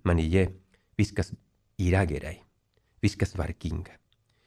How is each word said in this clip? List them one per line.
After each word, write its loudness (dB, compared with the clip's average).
manyje 2
viskas -2
yra 2
gerai, -6
viskas 0
tvarkinga. -6